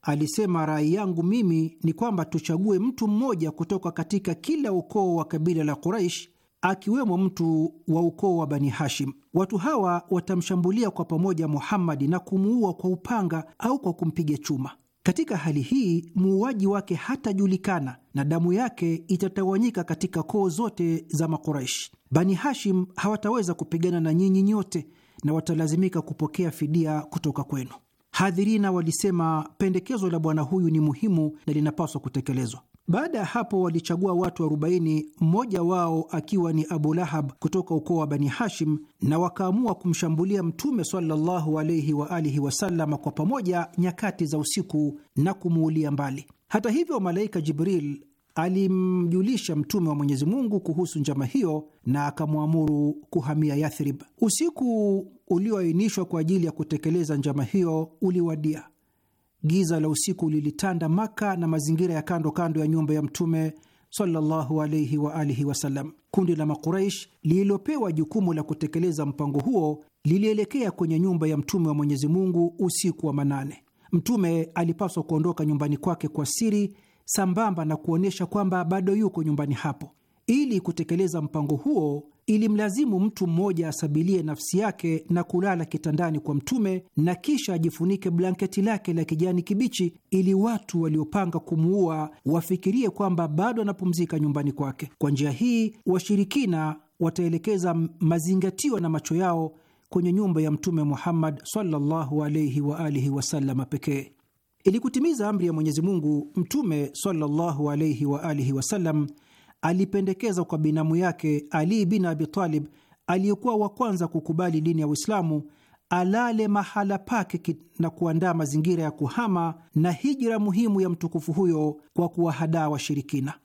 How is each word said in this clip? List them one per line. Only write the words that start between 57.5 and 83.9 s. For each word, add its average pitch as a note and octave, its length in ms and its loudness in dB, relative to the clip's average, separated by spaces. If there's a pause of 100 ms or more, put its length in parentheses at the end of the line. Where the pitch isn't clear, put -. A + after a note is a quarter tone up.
uliwadia. D#3+ 640 0 (840)
Giza E3 340 2
la D#3 80 0
usiku D#3+ 420 -2
lilitanda D#3 580 -2
Maka G3+ 480 0
na E3+ 120 -2
mazingira D#3+ 460 0
ya D3+ 80 -2
kando D#3+ 300 -2
kando E3 280 0
ya D3+ 80 0
nyumba D#3 260 2
ya D3+ 80 0
Mtume D#3+ 520 -2 (360)
sallallahu D#3 720 0
alayhi D3+ 360 -2
wa D3+ 160 -2
alihi C#3+ 300 -2
wasallam. C#3 480 -4 (180)
Kundi F3 260 2
la D#3 100 0
Makuraish F3+ 640 -2 (140)
lililopewa G3 720 2
jukumu E3 400 0
la D#3 100 -2
kutekeleza D#3 640 -2
mpango C#3+ 340 -2
huo D#3 440 0 (200)
lilielekea G#3 640 2
kwenye E3 300 0
nyumba F3 260 2
ya D#3 100 0
Mtume D#3+ 320 0
wa D3+ 60 2
Mwenyezi D3 340 0
Mungu E3+ 500 2
usiku F3 480 -2
wa D3 60 0
manane. C#3+ 500 -2 (300)
Mtume E3+ 640 2
alipaswa E3+ 480 -2
kuondoka D#3+ 420 0
nyumbani D3 320 0
kwake D#3+ 320 -2
kwa D3+ 180 -4
siri, G#3 500 0 (280)
sambamba F#3 600 0
na D#3 120 0
kuonyesha F3+ 500 0
kwamba F#3 380 0
bado F#3+ 320 0
yuko G3 260 0
nyumbani D3 320 0
hapo. - 360 -6 (360)
Ili A#3+ 340 2
kutekeleza E3+ 640 -2
mpango D3+ 340 -2
huo, D3+ 480 0 (220)
ilimlazimu G#3+ 720 2
mtu G3+ 260 0
mmoja E3+ 420 2
asabilie D#3+ 540 0